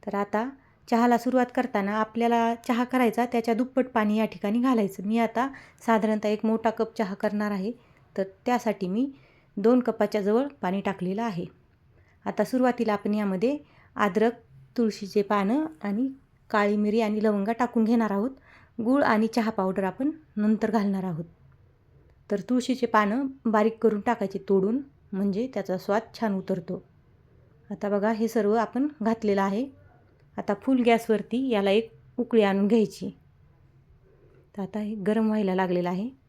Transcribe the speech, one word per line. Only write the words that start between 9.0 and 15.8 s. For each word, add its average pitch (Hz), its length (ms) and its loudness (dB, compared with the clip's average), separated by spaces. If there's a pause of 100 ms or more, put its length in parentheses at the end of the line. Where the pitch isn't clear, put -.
दोन 233 220 6
कपाच्या 214 420 -2
जवळ 220 260 2 (140)
पाणी 190 200 -2
टाकलेलं 190 400 -4
आहे. 180 240 -4 (800)
आता 202 180 -2
सुरुवातीला 240 500 0
आपण 208 200 -2
यामध्ये 214 440 0 (380)
अद्रक, 214 380 2 (440)
तुळशीचे 208 440 0
पानं 208 440 0 (160)